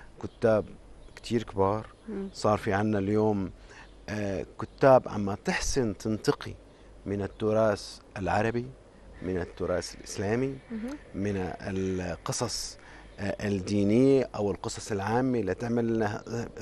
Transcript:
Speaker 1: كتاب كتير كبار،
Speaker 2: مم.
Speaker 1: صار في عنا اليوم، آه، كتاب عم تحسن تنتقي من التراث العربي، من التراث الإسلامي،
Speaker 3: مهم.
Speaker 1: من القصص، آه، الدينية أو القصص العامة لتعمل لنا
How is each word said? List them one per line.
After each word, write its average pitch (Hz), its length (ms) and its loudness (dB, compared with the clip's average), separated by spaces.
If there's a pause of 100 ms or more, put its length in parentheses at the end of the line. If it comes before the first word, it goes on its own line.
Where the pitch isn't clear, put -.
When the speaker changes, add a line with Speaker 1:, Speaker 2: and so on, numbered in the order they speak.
(220)
Speaker 1:
كتاب 110 420 4 (520)
كتير 113 260 -2
كبار، 101 440 2 (220)
Speaker 2:
مم. 196 240 -6
Speaker 1:
صار 104 260 4
في - 140 -2
عنا 104 260 2
اليوم، 101 520 2 (580)
آه، 101 380 -4 (140)
كتاب 131 480 6
عم 101 260 -2
تحسن 123 600 0
تنتقي - 560 -2 (540)
من 101 160 -2
التراث 107 760 0 (180)
العربي، 107 500 0 (560)
من 92 160 -2
التراث 87 560 -4
الإسلامي، 120 600 -2 (160)
Speaker 3:
مهم. 233 260 -8 (180)
Speaker 1:
من 98 460 -2
القصص، 95 1200 -4 (420)
آه، 101 160 -2 (100)
الدينية 104 880 4
أو 104 160 0
القصص - 420 -6
العامة 117 480 2
لتعمل 117 540 0
لنا 110 280 0 (400)